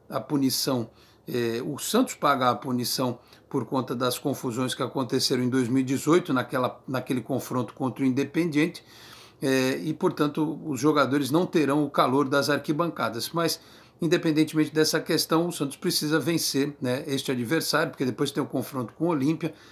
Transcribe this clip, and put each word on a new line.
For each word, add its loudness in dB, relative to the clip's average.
a -4
punição, 0
eh, -2
o -6
Santos 0
paga 4
a 2
punição -2
por -2
conta -2
das 0
confusões -2
que -4
aconteceram 0
em 0
dois 2
mil 2
e 0
dezoito, 2
naquela, -2
naquele -2
confronto -4
contra -4
o 2
Independiente, 0
eh, 2
e, -4
portanto, 0
os -6
jogadores 4
não 2
terão 2
o -2
calor 4
das 2
arquibancadas. -2
Mas, -2
independentemente 2
dessa 2
questão, 0
o -4
Santos -4
precisa 0
vencer, 0
né, -2
este -2
adversário, 0
porque -6
depois -2
tem -2
o -2
confronto -6
com -2
o 2
Olímpia, 0